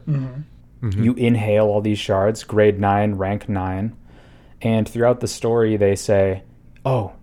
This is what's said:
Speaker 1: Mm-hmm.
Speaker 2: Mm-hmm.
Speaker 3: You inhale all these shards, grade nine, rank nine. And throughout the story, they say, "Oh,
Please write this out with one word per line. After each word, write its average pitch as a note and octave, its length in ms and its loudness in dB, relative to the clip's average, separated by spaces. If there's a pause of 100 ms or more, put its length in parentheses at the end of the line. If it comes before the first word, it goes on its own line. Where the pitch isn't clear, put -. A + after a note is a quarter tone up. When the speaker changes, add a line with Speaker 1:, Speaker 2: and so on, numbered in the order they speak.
Speaker 1:
Mm-hmm. C3+ 800 -8
Speaker 2:
Mm-hmm. G2+ 160 -2
Speaker 3:
You A#2 120 2
inhale G#2+ 520 2
all G#2 160 2
these G#2 160 0
shards, G#2 460 0
grade G#2 360 2
nine, G2+ 360 0
rank G2 320 -6
nine. F#2+ 480 -4 (680)
And A2 260 0
throughout A#2+ 320 0
the A2 80 -4
story, A2+ 480 0
they G2 180 4
say, G2 480 0 (440)
"Oh, A#2+ 260 -2 (100)